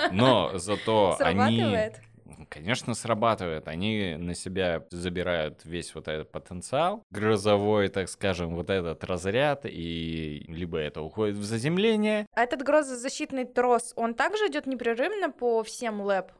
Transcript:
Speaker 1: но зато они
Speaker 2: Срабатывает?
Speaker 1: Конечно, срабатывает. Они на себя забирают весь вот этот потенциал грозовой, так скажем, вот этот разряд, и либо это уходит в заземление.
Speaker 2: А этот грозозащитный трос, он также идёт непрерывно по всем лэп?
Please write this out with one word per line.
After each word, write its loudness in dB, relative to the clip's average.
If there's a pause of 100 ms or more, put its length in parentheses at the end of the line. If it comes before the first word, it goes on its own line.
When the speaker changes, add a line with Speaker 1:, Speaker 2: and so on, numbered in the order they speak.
(120)
Speaker 1:
но 4
зато 4
они 4
Speaker 2:
Срабатывает? 0 (480)
Speaker 1:
Конечно, -4
срабатывает. 0
Они -2
на -4
себя -2
забирают -2
весь -8
вот -10
этот -6
потенциал -4
грозовой, 4
так -2
скажем, -2
вот -4
этот -2
разряд, 0
и -6
либо -6
это -4
уходит -2
в -6
заземление. 0
Speaker 2:
А 0
этот -2
грозозащитный -2
трос, 2
он -2
также 0
идёт -4
непрерывно -2
по 0
всем -6
лэп? 0